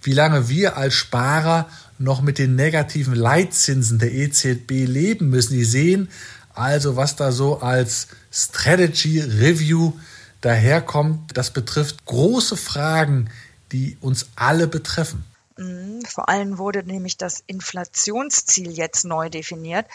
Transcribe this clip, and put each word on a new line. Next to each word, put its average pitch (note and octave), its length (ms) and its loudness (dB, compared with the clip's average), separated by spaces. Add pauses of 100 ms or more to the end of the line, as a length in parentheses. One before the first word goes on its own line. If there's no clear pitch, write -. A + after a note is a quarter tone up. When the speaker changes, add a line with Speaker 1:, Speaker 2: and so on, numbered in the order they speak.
Speaker 1:
wie C3+ 100 0
lange C#3+ 360 4
wir F3 280 0
als C3+ 160 0
Sparer D#3 760 0 (300)
noch C3 240 0
mit C#3+ 160 0
den B2+ 180 2
negativen D3 600 0
Leitzinsen B2+ 800 2
der A#2 160 2
E C#3 160 0
Z B2+ 380 0
B C3 180 0
leben D3+ 460 0
müssen. B2 220 2
Sie A#2+ 120 2
sehen E3+ 440 2 (440)
also, C#3 420 0
was C#3 200 -2
da C#3 160 0
so C#3 280 0
als B2 500 -2 (220)
Strategy D#3+ 880 2
Review D#3 720 4 (480)
daherkommt. D3 920 2
Das B2 160 -4
betrifft - 540 -4
große F#3+ 500 2
Fragen, D3 760 0 (400)
die C3 300 -4
uns C3 340 -4
alle D#3 320 2
betreffen. - 560 -4 (340)
Speaker 2:
Mhm, F#3+ 480 -12
vor - 240 -6
allem G3 280 -2
wurde G3 260 -6
nämlich F#3 340 -8
das - 280 -10
Inflationsziel F#3+ 1300 -4
jetzt E3 340 -4
neu D#3+ 240 -4
definiert. E3 640 -8